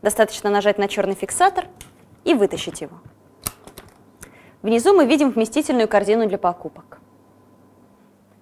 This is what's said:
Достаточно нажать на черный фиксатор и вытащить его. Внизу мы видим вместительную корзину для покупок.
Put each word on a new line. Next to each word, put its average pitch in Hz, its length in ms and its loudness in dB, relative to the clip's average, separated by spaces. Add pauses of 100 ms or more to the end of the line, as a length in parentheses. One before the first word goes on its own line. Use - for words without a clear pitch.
Достаточно 208 480 0
нажать 202 260 0
на 202 100 -2
черный 196 280 -4
фиксатор 370 500 -2 (580)
и 254 120 2
вытащить 202 460 -4
его. 165 180 -16 (1600)
Внизу 233 320 2
мы 339 120 6
видим 269 260 2
вместительную 226 560 0
корзину 208 400 2
для 190 100 -4
покупок. - 640 -8 (1400)